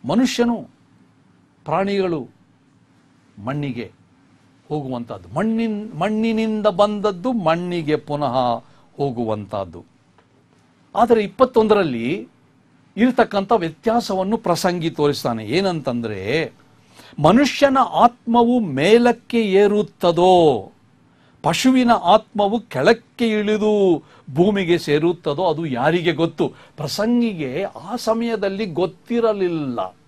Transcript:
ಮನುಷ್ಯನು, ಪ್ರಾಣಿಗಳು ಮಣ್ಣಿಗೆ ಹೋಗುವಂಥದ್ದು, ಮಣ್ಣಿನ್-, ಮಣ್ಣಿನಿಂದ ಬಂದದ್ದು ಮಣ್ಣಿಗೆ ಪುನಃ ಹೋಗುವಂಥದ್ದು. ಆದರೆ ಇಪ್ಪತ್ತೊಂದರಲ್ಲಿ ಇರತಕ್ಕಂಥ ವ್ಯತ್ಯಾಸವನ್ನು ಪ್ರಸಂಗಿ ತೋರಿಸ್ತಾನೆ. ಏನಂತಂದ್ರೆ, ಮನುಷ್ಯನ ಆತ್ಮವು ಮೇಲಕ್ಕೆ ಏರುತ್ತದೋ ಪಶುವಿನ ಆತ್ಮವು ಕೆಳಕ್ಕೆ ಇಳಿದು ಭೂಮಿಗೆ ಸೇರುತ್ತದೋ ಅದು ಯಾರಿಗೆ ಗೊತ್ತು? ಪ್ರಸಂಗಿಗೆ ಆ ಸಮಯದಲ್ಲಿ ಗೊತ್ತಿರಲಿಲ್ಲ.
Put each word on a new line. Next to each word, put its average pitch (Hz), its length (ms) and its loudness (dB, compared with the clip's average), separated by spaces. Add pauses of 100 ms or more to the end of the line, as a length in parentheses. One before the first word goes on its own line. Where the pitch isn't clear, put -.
ಮನುಷ್ಯನು, 233 600 0 (960)
ಪ್ರಾಣಿಗಳು 180 640 -2 (1160)
ಮಣ್ಣಿಗೆ 127 480 -6 (760)
ಹೋಗುವಂಥದ್ದು, 120 680 -10
ಮಣ್ಣಿನ್-, 220 640 -4
ಮಣ್ಣಿನಿಂದ 214 720 -2
ಬಂದದ್ದು 202 680 0
ಮಣ್ಣಿಗೆ 170 640 -2
ಪುನಃ 131 680 -2 (320)
ಹೋಗುವಂಥದ್ದು. 107 880 -6 (1120)
ಆದರೆ 226 280 4
ಇಪ್ಪತ್ತೊಂದರಲ್ಲಿ 202 1040 0 (680)
ಇರತಕ್ಕಂಥ 220 560 0
ವ್ಯತ್ಯಾಸವನ್ನು 202 840 -2
ಪ್ರಸಂಗಿ 175 540 -2
ತೋರಿಸ್ತಾನೆ. 139 540 -2
ಏನಂತಂದ್ರೆ, 123 1080 -4 (680)
ಮನುಷ್ಯನ 262 560 4
ಆತ್ಮವು 233 840 2
ಮೇಲಕ್ಕೆ 220 880 2
ಏರುತ್ತದೋ 180 1200 2 (760)
ಪಶುವಿನ 254 440 2
ಆತ್ಮವು 202 720 2
ಕೆಳಕ್ಕೆ 226 680 0
ಇಳಿದು 208 760 0 (300)
ಭೂಮಿಗೆ 175 440 2
ಸೇರುತ್ತದೋ 165 680 -2
ಅದು 165 220 -2
ಯಾರಿಗೆ 156 460 0
ಗೊತ್ತು? 156 360 -2
ಪ್ರಸಂಗಿಗೆ 190 1160 -4
ಆ 202 320 -12
ಸಮಯದಲ್ಲಿ 220 680 -4
ಗೊತ್ತಿರಲಿಲ್ಲ. 175 1300 -4 (120)